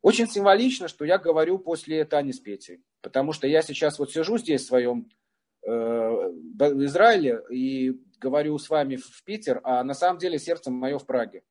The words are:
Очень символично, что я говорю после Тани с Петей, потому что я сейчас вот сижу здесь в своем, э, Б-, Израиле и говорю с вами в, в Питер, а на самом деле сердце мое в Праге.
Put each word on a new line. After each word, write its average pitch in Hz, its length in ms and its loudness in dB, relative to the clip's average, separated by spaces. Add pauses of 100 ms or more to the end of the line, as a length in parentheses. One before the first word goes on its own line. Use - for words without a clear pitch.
Очень 226 260 6
символично, 202 600 2
что - 160 -10
я 175 120 4
говорю 165 420 2
после 156 460 -4
Тани 143 280 0
с 131 80 -10
Петей, 98 420 -14 (200)
потому 139 300 -2
что 147 140 -4
я 160 160 4
сейчас 147 380 -2
вот 143 100 -2
сижу 175 260 0
здесь 143 260 0
в - 40 -12
своем, 123 420 0 (580)
э, 113 680 -2
Б-, 131 540 0
Израиле 165 640 4
и 131 500 -2 (200)
говорю 147 380 -2
с - 120 -10
вами 139 260 0
в, 127 100 -12
в - 180 -20
Питер, 190 400 -4
а 127 200 0
на 135 100 -6
самом 175 240 0
деле 175 220 -4
сердце 165 320 -6
мое 131 260 -4
в - 80 -12
Праге. 110 440 -4